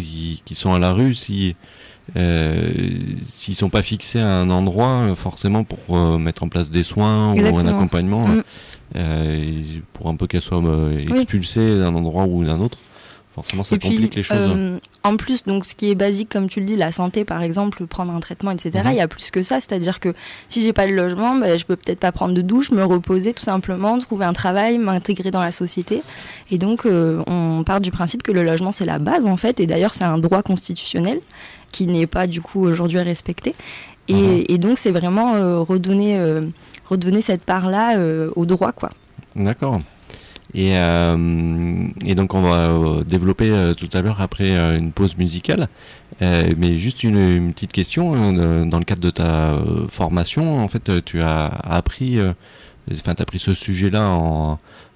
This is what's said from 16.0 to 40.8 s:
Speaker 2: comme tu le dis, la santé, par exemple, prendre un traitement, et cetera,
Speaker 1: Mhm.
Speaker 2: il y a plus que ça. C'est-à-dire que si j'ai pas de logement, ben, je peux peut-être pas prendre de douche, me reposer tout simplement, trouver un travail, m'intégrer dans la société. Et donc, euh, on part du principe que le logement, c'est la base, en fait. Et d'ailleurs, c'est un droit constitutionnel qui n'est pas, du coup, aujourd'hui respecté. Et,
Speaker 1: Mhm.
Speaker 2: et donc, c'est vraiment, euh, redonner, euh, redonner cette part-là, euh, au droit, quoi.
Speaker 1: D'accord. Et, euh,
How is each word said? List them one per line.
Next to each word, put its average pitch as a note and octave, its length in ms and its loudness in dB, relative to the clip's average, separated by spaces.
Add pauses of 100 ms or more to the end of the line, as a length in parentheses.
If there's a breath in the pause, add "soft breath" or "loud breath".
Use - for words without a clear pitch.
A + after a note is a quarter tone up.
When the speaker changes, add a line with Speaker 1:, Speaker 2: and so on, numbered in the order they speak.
Speaker 2:
comme G3 180 -2
tu F#3 140 -6
le F#3+ 60 -4
dis, G#3+ 80 -2
la E3+ 160 0
santé, F3+ 340 -2
par E3+ 160 -6
exemple, F3+ 460 -4
prendre F3+ 260 -6
un E3+ 60 -4
traitement, F#3 320 -6
et F3+ 60 -4
cetera, F3 260 -2
Speaker 1:
Mhm. A#3 80 2
Speaker 2:
il - 60 2
y G3 40 4
a E3+ 60 2
plus - 240 -14
que F#3 120 -2
ça. C4 160 -2
C'est-à-dire F#3 400 -4
que F3 140 -2 (340 loud breath)
si - 140 -2
j'ai A3+ 100 2
pas G3 160 2
de G3 60 0
logement, F#3+ 420 0
ben, G3 220 2
je E3+ 80 -8
peux F#3 100 -2
peut-être F3+ 240 -6
pas F3+ 120 0
prendre F3+ 220 -2
de F3+ 80 2
douche, A3+ 300 2
me G3+ 120 4
reposer F#3 500 2
tout - 100 -12
simplement, F#3+ 540 0
trouver G#3+ 280 -4
un F3 80 0
travail, G3+ 440 2
m'intégrer F#3+ 540 0
dans F#3 100 0
la E3+ 100 0
société. F3+ 500 -4 (500 loud breath)
Et F#3 80 2
donc, G#3+ 260 0
euh, E3 420 2
on E3 360 0
part G3 180 0
du F#3 100 -2
principe F3+ 320 -4
que - 80 -2
le F3+ 120 2
logement, E3 280 0
c'est G3 140 -2
la D#3 140 -2
base, C4 260 0
en F#3+ 100 2
fait. A#3 240 0
Et F3+ 80 2
d'ailleurs, E3+ 280 2
c'est F#3 100 -2
un D#3+ 140 2
droit F3 240 2
constitutionnel F#3 760 -2 (520 loud breath)
qui F#3 160 -2
n'est E3 200 2
pas, F#3 200 -2
du E3+ 120 -6
coup, F#3+ 260 -4
aujourd'hui E3+ 340 2
respecté. F3 540 -4 (540 loud breath)
Et, F#3+ 60 2
Speaker 1:
Mhm. F#3+ 340 4
Speaker 2:
et F3+ 120 4
donc, A3 180 2
c'est G#3 140 0
vraiment, F#3 440 2
euh, F3+ 240 2
redonner, F#3+ 580 2
euh, D#3 300 0 (420 loud breath)
redonner F#3 320 2
cette F#3 220 -2
part-là, G3 540 2
euh, D#3+ 400 0
au E3+ 80 2
droit, F3+ 260 2
quoi. - 200 -8 (440)
Speaker 1:
D'accord. A2 440 0 (760 loud breath)
Et, F#2+ 240 2
euh, E2+ 1080 2 (180)